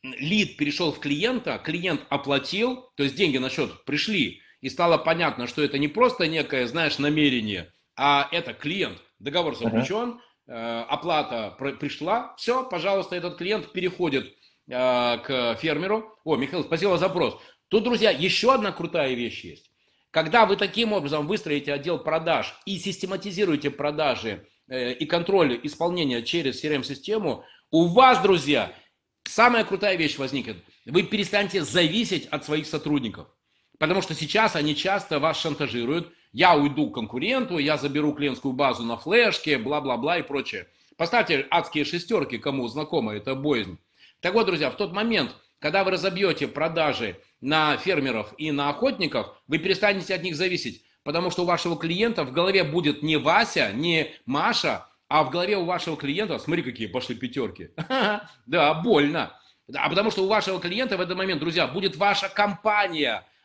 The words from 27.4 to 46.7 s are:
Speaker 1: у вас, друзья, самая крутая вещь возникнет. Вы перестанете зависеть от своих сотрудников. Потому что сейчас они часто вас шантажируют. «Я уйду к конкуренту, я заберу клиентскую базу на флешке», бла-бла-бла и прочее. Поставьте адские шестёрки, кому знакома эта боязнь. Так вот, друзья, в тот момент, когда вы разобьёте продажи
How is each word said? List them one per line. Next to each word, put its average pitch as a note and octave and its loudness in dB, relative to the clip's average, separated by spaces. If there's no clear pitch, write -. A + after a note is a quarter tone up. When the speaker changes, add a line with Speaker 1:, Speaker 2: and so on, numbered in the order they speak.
Speaker 1:
у F#3+ 6
вас, A3+ 8
друзья, C#3+ 2
самая A#3 4
крутая G3 0
вещь D#3+ 0
возникнет. B2 -4
Вы E3+ 2
перестанете G3+ 0
зависеть F3 2
от D3 -6
своих D3+ -2
сотрудников. D3 -4
Потому F3+ 2
что E3 -6
сейчас F#3 2
они D3+ 0
часто F#3+ -2
вас D#3 0
шантажируют. C#3+ -4
«Я E3+ 6
уйду C#3+ 2
к - -10
конкуренту, E3 -2
я D3 2
заберу D3 0
клиентскую C#3 -2
базу B2+ 0
на A#2 -4
флешке», F3+ 2
бла-бла-бла C3+ -2
и D#3+ -2
прочее. B2 -6
Поставьте E3 2
адские D#3 0
шестёрки, F3 -2
кому C3+ -4
знакома B2+ -2
эта C3 -4
боязнь. B2 0
Так F3+ 0
вот, A3+ 4
друзья, D#3 0
в - -12
тот F3+ -4
момент, G3+ 0
когда F#3+ 2
вы F#3 0
разобьёте F3+ 0
продажи C#3+ -2